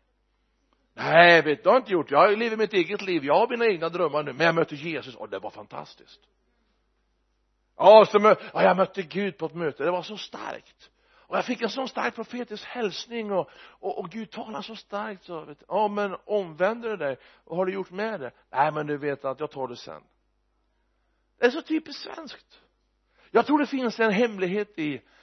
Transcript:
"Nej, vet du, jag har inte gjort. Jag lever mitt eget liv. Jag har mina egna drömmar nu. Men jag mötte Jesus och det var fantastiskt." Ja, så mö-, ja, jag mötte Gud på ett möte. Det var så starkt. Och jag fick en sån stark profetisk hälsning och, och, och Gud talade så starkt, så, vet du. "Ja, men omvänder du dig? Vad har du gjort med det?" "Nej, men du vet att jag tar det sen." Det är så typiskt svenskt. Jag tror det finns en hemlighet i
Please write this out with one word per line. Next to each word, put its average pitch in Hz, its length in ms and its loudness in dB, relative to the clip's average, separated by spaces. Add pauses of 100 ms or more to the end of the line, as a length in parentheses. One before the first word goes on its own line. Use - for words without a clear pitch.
(960)
"Nej, 160 480 6
vet 143 200 -2
du, 165 60 2
jag 202 40 8
har 247 60 6
inte 220 140 -4
gjort. 165 180 -2
Jag 190 280 6
lever 226 180 -2
mitt 214 160 -2
eget 196 300 -2
liv. 175 220 -2
Jag 143 100 2
har 220 140 4
mina 233 180 -2
egna 165 220 0
drömmar 160 340 -2
nu. 143 100 -8
Men 151 140 0
jag 165 80 4
mötte 160 200 0
Jesus 139 400 -10
och 107 140 -14
det 98 100 -8
var 101 120 -12
fantastiskt." - 720 -18 (1600)
Ja, 208 280 10
så - 140 2
mö-, 208 160 6 (180)
ja, 180 100 0
jag 185 140 6
mötte 190 260 0
Gud 180 360 -6
på 160 80 -6
ett 147 80 -12
möte. 156 300 -6
Det 170 60 0
var 180 120 -2
så 208 140 -14
starkt. - 720 -14 (220)
Och - 240 -10
jag 190 80 0
fick 240 180 -6
en 226 80 -2
sån 262 180 -6
stark 240 260 -6
profetisk 233 500 -10
hälsning 220 680 -8
och, 170 180 -2 (300)
och, - 180 -6
och 185 120 -10
Gud 214 200 -12
talade 220 320 -10
så 220 140 -16
starkt, 208 480 -12
så, 160 200 -14
vet 147 140 -18
du. - 100 -20
"Ja, 208 200 0
men 202 360 -4
omvänder 202 640 -2
du 214 80 -6
dig? 143 200 -4 (280)
Vad 165 140 -6
har 190 80 0
du 185 60 -2
gjort 190 180 -8
med 202 300 -8
det?" 123 100 -10 (200)
"Nej, 147 220 2
men 151 140 -4
du 147 100 -4
vet 139 280 -6
att 135 160 -6
jag 151 100 -6
tar 131 180 -8
det 120 80 -14
sen." - 260 -16 (1400)
Det 240 80 4
är 247 40 2
så 302 120 -6
typiskt 311 400 -6
svenskt. - 580 -18 (720)
Jag 220 160 4
tror 294 120 4
det 294 80 0
finns 254 340 -2
en 220 120 4
hemlighet 202 680 -2
i 147 240 -4 (200)